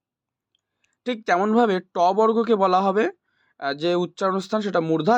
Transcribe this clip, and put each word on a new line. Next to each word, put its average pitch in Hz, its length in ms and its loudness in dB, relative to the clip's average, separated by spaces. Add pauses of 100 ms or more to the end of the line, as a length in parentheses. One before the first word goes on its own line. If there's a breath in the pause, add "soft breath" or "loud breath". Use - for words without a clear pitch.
(1080)
ঠিক 240 200 -4
তেমনভাবে 214 480 2 (200)
ট 196 40 -4 (140)
বর্গকে 220 420 0
বলা 190 260 2
হবে, 196 240 0 (560)
আহ, 139 120 -6
যে 151 220 -4
উচ্চারণ 185 440 -2
স্থান 214 220 -4
সেটা 190 200 -2
মূর্ধা 160 380 0